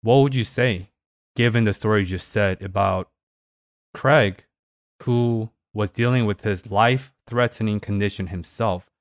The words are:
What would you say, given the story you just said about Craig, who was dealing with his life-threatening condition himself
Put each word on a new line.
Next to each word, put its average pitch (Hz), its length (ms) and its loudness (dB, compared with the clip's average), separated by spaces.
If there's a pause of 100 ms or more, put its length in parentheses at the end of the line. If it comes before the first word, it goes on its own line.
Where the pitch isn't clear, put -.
What 120 200 6
would 135 140 2
you 123 80 0
say, 107 460 -2 (460)
given 117 300 2
the 101 80 2
story 107 280 0
you 95 60 -4
just 90 220 -8
said 98 340 -2
about 95 480 -2 (800)
Craig, 131 520 2 (580)
who 120 480 0 (220)
was 104 180 -2
dealing 120 340 0
with 104 160 -2
his 101 300 -4
life-threatening 117 1080 0
condition 101 480 -4
himself 90 640 -6 (120)